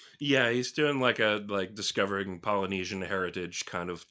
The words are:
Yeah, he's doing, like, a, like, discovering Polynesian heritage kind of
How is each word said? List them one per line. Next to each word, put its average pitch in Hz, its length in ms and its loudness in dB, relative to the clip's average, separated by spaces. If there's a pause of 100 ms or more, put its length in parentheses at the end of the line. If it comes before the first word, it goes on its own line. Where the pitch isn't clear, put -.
(200)
Yeah, 135 300 4
he's 123 220 0
doing, 147 280 2
like, 123 200 4
a, 107 280 2
like, 101 280 -2
discovering 98 640 0
Polynesian 95 640 -2
heritage 90 640 -4
kind 90 240 -4
of 85 200 -10